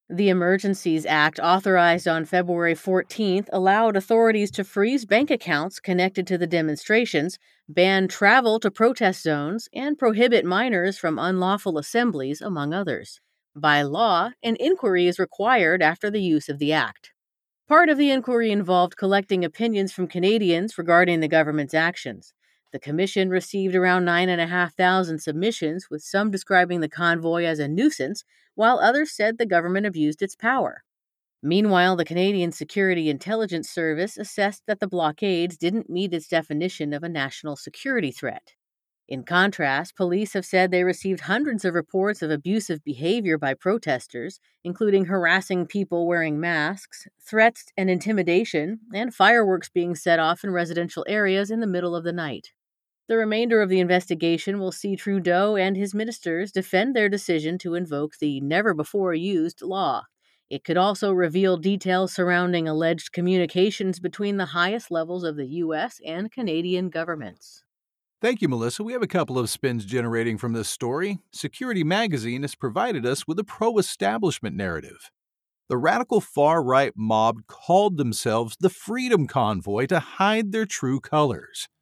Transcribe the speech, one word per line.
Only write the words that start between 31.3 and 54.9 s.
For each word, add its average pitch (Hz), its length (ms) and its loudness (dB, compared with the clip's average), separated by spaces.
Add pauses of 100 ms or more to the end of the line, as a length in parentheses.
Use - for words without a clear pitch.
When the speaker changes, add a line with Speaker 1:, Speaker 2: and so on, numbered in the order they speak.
Speaker 1:
Meanwhile, 185 540 4
the 170 80 2
Canadian 175 480 0
Security 170 560 -2
Intelligence 180 600 -4
Service 165 480 -4
assessed 202 480 -4
that 202 140 -4
the 202 80 -4
blockades 175 680 -2
didn't 185 320 -2
meet 180 240 -4
its 160 160 -6
definition 156 640 -4
of 147 100 -6
a 170 60 -8
national 147 480 -6
security 233 540 -6
threat. - 420 -10 (560)
In 131 160 -8
contrast, 175 720 0
police 190 380 -2
have 190 100 -4
said 185 260 2
they 180 140 2
received 185 380 -2
hundreds 233 420 -2
of 180 100 0
reports 190 480 -2
of 156 80 -2
abusive 170 540 -4
behavior 160 540 -2
by 139 160 -2
protesters, 156 840 -4 (240)
including 196 440 2
harassing 180 600 0
people 175 400 -2
wearing 160 320 0
masks, 170 680 -4 (120)
threats 220 460 2 (100)
and 190 120 0
intimidation, 185 920 0 (120)
and 226 220 -6
fireworks 196 560 4
being 175 240 -2
set 165 240 2
off 165 260 0
in 202 60 -4
residential 170 580 -4
areas 202 420 0
in 226 100 -4
the 226 60 -2
middle 180 300 -2
of 165 80 -6
the 170 80 -4
night. 156 400 -8 (560)
The 226 80 2
remainder 220 440 2
of 202 80 2
the 185 120 4
investigation 180 800 0
will 185 100 -4
see 196 240 -6